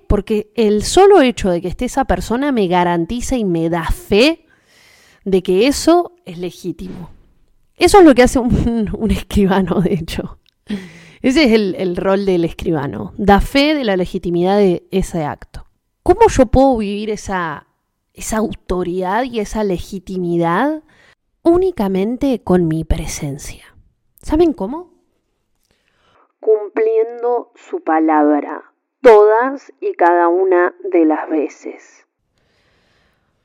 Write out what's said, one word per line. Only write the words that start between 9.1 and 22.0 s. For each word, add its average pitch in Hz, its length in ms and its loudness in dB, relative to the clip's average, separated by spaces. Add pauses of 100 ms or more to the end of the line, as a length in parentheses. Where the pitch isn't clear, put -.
escribano, 190 720 0
de 202 140 0
hecho. - 440 -8 (840)
Ese 269 260 2
es 220 60 4
el, 208 240 0
el 175 200 -4
rol 196 280 -2
del 180 200 0
escribano. 170 720 -6
Da 196 240 2
fe 285 340 0
de 285 80 -4
la 202 140 -2
legitimidad 180 640 -2
de 185 340 0
ese 180 320 -4
acto. - 420 -12 (380)
¿Cómo 403 240 4
yo 262 180 2
puedo 262 300 2
vivir 208 340 -6
esa, 180 560 -8 (460)
esa - 240 -8
autoridad 185 880 -4
y 240 160 -8
esa 214 240 -4
legitimidad? 185 1200 -4 (580)
Únicamente 247 1000 0